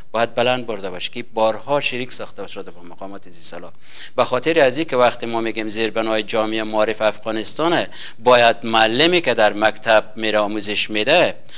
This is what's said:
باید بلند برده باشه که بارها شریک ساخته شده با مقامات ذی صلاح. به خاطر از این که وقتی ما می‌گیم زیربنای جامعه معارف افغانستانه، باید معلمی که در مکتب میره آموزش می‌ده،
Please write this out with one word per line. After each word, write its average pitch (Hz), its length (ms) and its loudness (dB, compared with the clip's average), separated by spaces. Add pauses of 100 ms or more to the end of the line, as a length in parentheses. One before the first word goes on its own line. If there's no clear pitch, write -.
(120)
باید 113 240 0
بلند 123 300 0
برده 98 240 -8
باشه 90 220 -6
که 120 120 -8
بارها 110 580 0
شریک 127 320 -4
ساخته 101 340 -6
شده 92 240 -10
با 87 100 -12
مقامات 95 480 -12
ذی 82 140 -10
صلاح. 85 280 -6 (440)
به 127 80 4
خاطر 156 360 0
از 131 180 4
این 160 100 -2
که 135 80 -4
وقتی 123 300 2
ما 117 160 -2
می‌گیم 110 280 -4
زیربنای 110 540 0
جامعه 110 400 -2
معارف 107 380 0
افغانستانه، 110 880 0 (300)
باید 117 440 6
معلمی 117 580 4
که 127 120 0
در 107 200 4
مکتب 107 640 2
میره 107 240 0
آموزش 104 500 0
می‌ده، 107 460 2 (220)